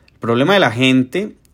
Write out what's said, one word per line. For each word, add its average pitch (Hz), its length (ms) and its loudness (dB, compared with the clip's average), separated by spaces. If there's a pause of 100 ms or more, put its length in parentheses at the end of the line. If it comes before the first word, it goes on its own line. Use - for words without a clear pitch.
(120)
El - 80 -20
problema 127 340 0
de 196 60 2
la 135 100 0
gente 131 680 -2 (180)